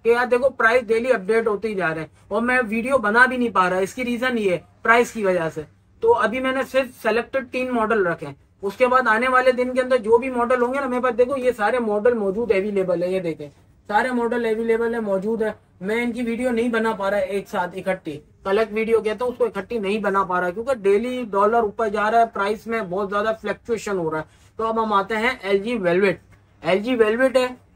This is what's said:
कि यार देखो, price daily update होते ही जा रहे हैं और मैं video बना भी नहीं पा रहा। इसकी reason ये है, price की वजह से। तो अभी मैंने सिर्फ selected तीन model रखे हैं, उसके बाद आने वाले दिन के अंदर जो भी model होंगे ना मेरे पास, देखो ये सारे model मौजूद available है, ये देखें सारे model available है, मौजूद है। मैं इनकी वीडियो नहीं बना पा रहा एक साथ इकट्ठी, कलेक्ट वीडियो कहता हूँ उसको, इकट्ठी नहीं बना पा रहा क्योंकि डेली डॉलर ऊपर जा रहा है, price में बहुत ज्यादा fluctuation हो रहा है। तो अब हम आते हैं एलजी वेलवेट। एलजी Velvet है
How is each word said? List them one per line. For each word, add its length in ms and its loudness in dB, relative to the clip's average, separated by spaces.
कि 80 4
यार 140 2
देखो, 260 2
price 320 2
daily 280 0
update 360 0
होते 200 -2
ही 80 -6
जा 160 -2
रहे 120 -6
हैं 80 -14
और 100 0
मैं 200 2
video 360 0
बना 280 4
भी 120 2
नहीं 140 0
पा 160 2
रहा। 120 0
इसकी 240 -4
reason 340 -2
ये 140 0
है, 120 -2
price 280 4
की 120 -6
वजह 260 0
से। 160 -10
तो 160 6
अभी 200 -2
मैंने 260 -2
सिर्फ 260 -2
selected 440 -2
तीन 240 -4
model 340 0
रखे 200 -4
हैं, 100 -12
उसके 240 0
बाद 200 2
आने 200 2
वाले 260 4
दिन 200 -2
के 80 0
अंदर 180 2
जो 180 4
भी 120 -2
model 320 0
होंगे 180 0
ना 80 -2
मेरे 140 -2
पास, 120 0
देखो 240 2
ये 160 0
सारे 280 0
model 340 2
मौजूद 360 0
available 520 0
है, 100 -2
ये 80 0
देखें 280 -6
सारे 220 0
model 340 0
available 480 0
है, 80 -4
मौजूद 420 -2
है। 120 -2
मैं 160 -4
इनकी 240 -4
वीडियो 300 -2
नहीं 200 0
बना 220 0
पा 160 -4
रहा 100 0
एक 280 -4
साथ 300 -4
इकट्ठी, 340 -6
कलेक्ट 280 0
वीडियो 280 0
कहता 240 -4
हूँ 60 -2
उसको, 160 -2
इकट्ठी 320 -6
नहीं 220 -2
बना 220 0
पा 160 -2
रहा 100 -2
क्योंकि 320 -4
डेली 440 0
डॉलर 380 2
ऊपर 260 -2
जा 200 -2
रहा 120 4
है, 60 4
price 400 -4
में 220 -4
बहुत 200 -4
ज्यादा 240 -2
fluctuation 640 -6
हो 120 -2
रहा 120 -4
है। 200 -16
तो 40 -4
अब 160 -2
हम 140 0
आते 220 0
हैं 260 -2
एलजी 340 0
वेलवेट। 440 2
एलजी 320 0
Velvet 420 4
है 200 -2